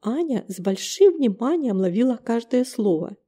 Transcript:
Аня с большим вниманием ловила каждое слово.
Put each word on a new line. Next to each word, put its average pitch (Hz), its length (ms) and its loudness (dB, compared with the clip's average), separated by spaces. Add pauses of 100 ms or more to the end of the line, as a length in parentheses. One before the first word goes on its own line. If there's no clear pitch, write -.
Аня 269 460 -2
с 196 120 -12
большим 196 580 2
вниманием 254 600 0
ловила 208 400 0
каждое 233 460 -2
слово. 202 540 -2 (100)